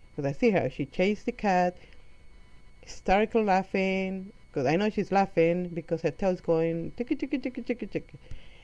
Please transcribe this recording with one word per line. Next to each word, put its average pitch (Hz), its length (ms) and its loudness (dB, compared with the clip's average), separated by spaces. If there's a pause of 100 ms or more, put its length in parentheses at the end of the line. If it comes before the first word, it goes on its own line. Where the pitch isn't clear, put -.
(160)
Cause 147 100 -4
I 139 60 0
see 226 200 2
her, 135 180 4
she 135 160 -6
chased 196 400 0
the 240 60 -4
cat, 180 460 2 (1040)
hysterical 214 600 0
laughing, 190 880 0 (220)
cause 185 120 -2
I 143 100 4
know 208 140 2
she's 202 220 -2
laughing 180 580 2
because 165 320 -4
her 156 100 0
tail's 185 300 0
going 165 560 0
ticky, 247 180 -2
ticky, 277 240 -2
ticky, 254 220 -6
ticky, 240 260 -4
ticky. - 300 -8 (460)